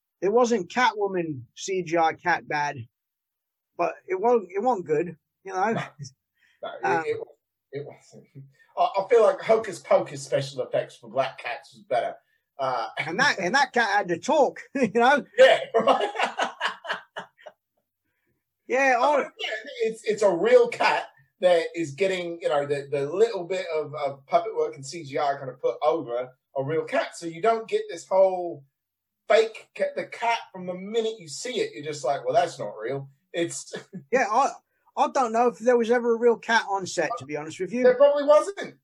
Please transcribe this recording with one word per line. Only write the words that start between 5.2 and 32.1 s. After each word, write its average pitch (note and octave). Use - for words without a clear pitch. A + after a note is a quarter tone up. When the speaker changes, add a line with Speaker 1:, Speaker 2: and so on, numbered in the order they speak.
Speaker 1:
you F#3+
know? F#3+
Speaker 2:
No. -
No, -
it, -
Speaker 1:
Um, E3+
Speaker 2:
it, D3+
it C#3
wasn't. A2+
I, F3
I -
feel A3+
like F#3+
Hocus A3
Pocus D3
special C3
effects -
for A2+
Black C3
Cats A#2+
was G#2+
better. A#2
Uh, B2
<laughs> -
Speaker 1:
And D#3+
that, C4
and F#3
that C#4
cat A#3
had G3+
to E3+
talk, C4+
<laughs> -
you B3
know? A#3+
Speaker 2:
Yeah, -
<laughs> -
right. B3+
Speaker 1:
Yeah, C4
Speaker 2:
Oh, C#4
Speaker 1:
I -
Speaker 2:
yeah, -
it's, -
it's G#3+
a G3+
real A#3
cat -
that E3+
is D3+
getting, F3+
you F3
know, C#3+
the, C#3
the C#3
little G3
bit F#3
of, D3
of C#3+
puppet -
work D3+
and C3+
C D#3+
G C3+
I C#3+
kind C3+
of -
put D#3+
over B2+
a C#3
real D#3
cat. -
So E3+
you E3
don't A3+
get G#3
this E3+
whole F3+
fake -
ca-, F#3+
the F3
cat A#3
from F3+
the F3+
minute A3
you D#3+
see A#3+
it, -
you're D3
just D3+
like, C3+